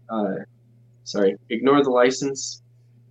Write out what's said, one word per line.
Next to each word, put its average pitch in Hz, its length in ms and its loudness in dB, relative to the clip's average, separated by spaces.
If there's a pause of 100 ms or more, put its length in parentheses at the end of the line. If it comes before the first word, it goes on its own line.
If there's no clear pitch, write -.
uh, 104 260 -4 (680)
sorry, 98 300 0 (140)
ignore 131 320 2
the 135 80 0
license. 131 720 0 (500)